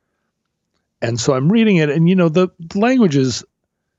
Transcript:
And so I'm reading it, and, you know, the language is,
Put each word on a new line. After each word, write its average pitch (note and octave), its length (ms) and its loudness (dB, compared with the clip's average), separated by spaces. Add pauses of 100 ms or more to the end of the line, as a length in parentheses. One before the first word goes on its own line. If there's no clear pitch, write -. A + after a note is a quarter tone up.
(1000)
And A#2 180 -4
so C#3 140 0
I'm C3+ 180 0
reading A3 260 2
it, D3+ 120 0
and, E3 200 0
you F#3+ 60 2
know, E3+ 140 2
the F3+ 200 0 (260)
language A3 400 0
is, C3 300 -2 (540)